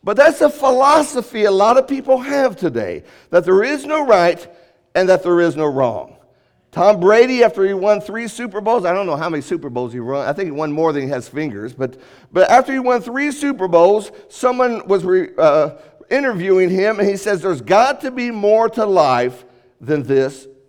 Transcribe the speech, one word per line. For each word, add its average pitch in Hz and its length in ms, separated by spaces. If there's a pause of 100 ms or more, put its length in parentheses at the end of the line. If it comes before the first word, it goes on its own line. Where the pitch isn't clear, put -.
but 202 140
that's 294 240
a 294 100
philosophy 269 920
a 196 80
lot 214 240
of 262 100
people 262 320
have 262 380
today, 117 480 (260)
that 170 140
there 190 180
is 277 240
no 302 180
right 175 400 (520)
and 185 120
that 185 140
there 175 180
is 165 140
no 151 120
wrong. 123 500 (560)
Tom 185 260
Brady, 233 460
after 190 200
he 196 80
won 202 280
three 226 260
Super 214 340
Bowls, 220 240
I 170 80
don't 190 140
know 156 80
how 160 140
many 156 140
Super 147 280
Bowls 120 220
he 123 80
won. 131 260
I 143 60
think 196 140
he 156 40
won 147 220
more 160 200
than 143 120
he 131 60
has 127 180
fingers. 123 440
But, 127 240 (360)
but 185 180
after 254 220
he 262 80
won 247 200
three 269 300
Super 262 380
Bowls, 185 420 (180)
someone 247 600
was 190 160
re-, 185 240 (100)
uh, 151 380 (340)
interviewing 190 600
him, 202 280
and 202 100
he 196 80
says, 196 260
"There's 170 180
got 214 400
to 269 100
be 247 220
more 214 380
to 226 160
life 127 580 (360)
than 143 220
this 135 460 (200)